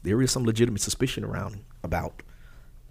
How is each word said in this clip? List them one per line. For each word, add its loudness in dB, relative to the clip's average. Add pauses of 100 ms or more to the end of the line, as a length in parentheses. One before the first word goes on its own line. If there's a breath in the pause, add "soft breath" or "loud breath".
there 4
is 4
some 0
legitimate 4
suspicion -2
around -6 (240)
about -4 (680 soft breath)